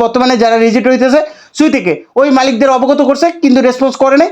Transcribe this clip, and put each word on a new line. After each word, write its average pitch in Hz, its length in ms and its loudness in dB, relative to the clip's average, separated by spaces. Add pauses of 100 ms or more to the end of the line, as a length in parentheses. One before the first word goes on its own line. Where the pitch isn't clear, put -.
বর্তমানে 247 400 0
যারা 226 220 2
রিজেক্ট 226 260 0
হইতেছে 262 280 2 (380)
সুই 311 180 2
থেকে 180 180 -2 (260)
ওই 277 80 2 (100)
মালিকদের 262 400 0
অবগত 277 220 0 (100)
করছে 277 180 0 (160)
কিন্তু 262 240 2
রেসপন্স 254 260 -2 (100)
করে 269 180 2
নাই, 349 100 0